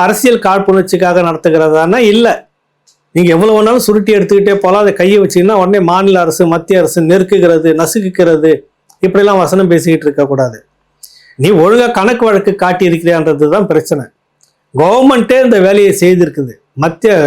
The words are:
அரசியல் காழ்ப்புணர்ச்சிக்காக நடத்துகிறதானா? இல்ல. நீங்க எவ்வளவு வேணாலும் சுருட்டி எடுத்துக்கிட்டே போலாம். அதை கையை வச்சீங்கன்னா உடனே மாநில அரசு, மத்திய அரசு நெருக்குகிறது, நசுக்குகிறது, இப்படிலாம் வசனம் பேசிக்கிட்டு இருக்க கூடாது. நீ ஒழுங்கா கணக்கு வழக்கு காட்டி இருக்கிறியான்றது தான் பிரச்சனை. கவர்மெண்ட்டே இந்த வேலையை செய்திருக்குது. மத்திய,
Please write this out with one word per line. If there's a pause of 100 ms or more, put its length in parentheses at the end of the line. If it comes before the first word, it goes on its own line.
அரசியல்
காழ்ப்புணர்ச்சிக்காக
நடத்துகிறதானா? (120)
இல்ல. (840)
நீங்க
எவ்வளவு
வேணாலும்
சுருட்டி
எடுத்துக்கிட்டே
போலாம்.
அதை
கையை
வச்சீங்கன்னா
உடனே
மாநில
அரசு,
மத்திய
அரசு
நெருக்குகிறது, (120)
நசுக்குகிறது, (480)
இப்படிலாம்
வசனம்
பேசிக்கிட்டு
இருக்க
கூடாது. (800)
நீ (100)
ஒழுங்கா (100)
கணக்கு
வழக்கு
காட்டி
இருக்கிறியான்றது
தான்
பிரச்சனை. (680)
கவர்மெண்ட்டே
இந்த
வேலையை (100)
செய்திருக்குது. (300)
மத்திய, (120)